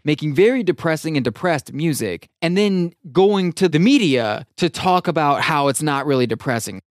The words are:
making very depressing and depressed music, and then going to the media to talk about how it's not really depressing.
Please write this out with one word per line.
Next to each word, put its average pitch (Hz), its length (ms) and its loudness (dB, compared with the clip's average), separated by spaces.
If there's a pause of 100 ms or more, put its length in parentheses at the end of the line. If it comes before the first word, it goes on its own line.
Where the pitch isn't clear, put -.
making 147 300 -2
very 226 280 4
depressing 160 540 -2
and 131 80 0
depressed 151 480 -4
music, 120 560 -4 (140)
and 170 160 0
then 190 340 0 (200)
going 190 420 4
to 190 140 0
the 151 100 2
media 147 680 2 (100)
to 175 120 0
talk 180 400 0
about 147 340 0
how 143 260 0
it's 135 140 -2
not 143 240 -2
really 131 200 2
depressing. 113 540 -6 (100)